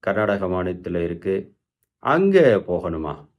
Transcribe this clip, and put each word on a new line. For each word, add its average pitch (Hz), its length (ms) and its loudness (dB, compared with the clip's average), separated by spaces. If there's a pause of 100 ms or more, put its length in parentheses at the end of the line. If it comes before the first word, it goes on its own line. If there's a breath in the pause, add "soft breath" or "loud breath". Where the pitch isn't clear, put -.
கர்நாடக 101 440 -2
மாநிலத்துல 90 560 -4
இருக்கு, 85 320 -4 (680)
அங்க 190 340 2 (280)
போகணுமா 80 500 -4 (240)